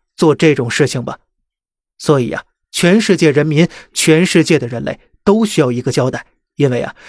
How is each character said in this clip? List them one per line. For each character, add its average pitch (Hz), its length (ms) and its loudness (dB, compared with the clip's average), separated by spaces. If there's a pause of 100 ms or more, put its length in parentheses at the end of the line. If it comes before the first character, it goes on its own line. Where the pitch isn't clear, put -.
(160)
做 156 180 2
这 151 200 2
种 120 160 -4
事 143 160 0
情 127 180 -6
吧。 - 140 -12 (800)
所 143 220 0
以 120 120 -4
啊， - 100 -8 (300)
全 185 280 2
世 202 160 0
界 156 140 2
人 147 160 0
民， 160 220 2 (240)
全 165 340 2
世 170 160 2
界 151 160 0
的 123 80 -6
人 117 180 -8
类 135 140 -8 (260)
都 220 200 2
需 208 160 0
要 131 100 2
一 123 100 -4
个 123 120 -4
交 131 180 0
代， 123 160 -10 (300)
因 143 120 2
为 123 140 -2
啊， - 140 -12 (120)